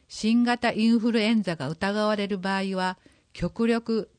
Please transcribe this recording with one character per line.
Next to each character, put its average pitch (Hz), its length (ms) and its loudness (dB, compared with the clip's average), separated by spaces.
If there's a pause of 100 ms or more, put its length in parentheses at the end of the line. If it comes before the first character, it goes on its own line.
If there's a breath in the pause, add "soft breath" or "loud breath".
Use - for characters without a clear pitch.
新 226 360 2
型 240 280 0
イ 220 140 0
ン 233 140 4
フ 233 120 0
ル 226 80 2
エ 214 140 2
ン 214 100 2
ザ 175 120 -2
が 135 140 -6
疑 202 360 -2
わ 214 100 0
れ 202 120 -2
る 202 100 -4
場 190 200 -2
合 190 200 -4
は、 185 200 -2 (360 soft breath)
極 180 340 -2
力 226 520 -2